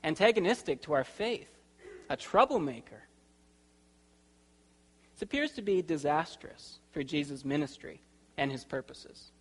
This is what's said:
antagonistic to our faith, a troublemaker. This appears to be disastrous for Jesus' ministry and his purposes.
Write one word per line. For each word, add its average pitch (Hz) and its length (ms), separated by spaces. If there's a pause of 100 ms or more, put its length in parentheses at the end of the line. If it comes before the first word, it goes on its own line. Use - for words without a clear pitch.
antagonistic 180 760
to 156 100
our 135 100
faith, - 460 (600)
a 139 80
troublemaker. 160 920 (2000)
This - 80
appears 285 320
to 233 80
be 196 200
disastrous 151 960 (140)
for 147 100
Jesus' 139 420
ministry 139 580 (340)
and 139 160
his 127 120
purposes. - 760